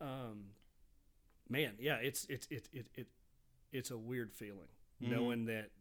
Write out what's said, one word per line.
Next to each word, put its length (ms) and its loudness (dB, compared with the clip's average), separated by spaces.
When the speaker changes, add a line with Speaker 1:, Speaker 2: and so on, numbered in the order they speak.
Speaker 1:
Um, 460 -6
man, 300 4
yeah, 180 4
it's, 280 0
it's, 240 -4
it, 240 -4
it, 220 -6
it, 120 -6
it's 200 -2
a 60 -4
weird 360 -2
feeling 360 -10
Speaker 2:
Mm-hmm. 120 4
Speaker 1:
knowing 320 4
that, 360 0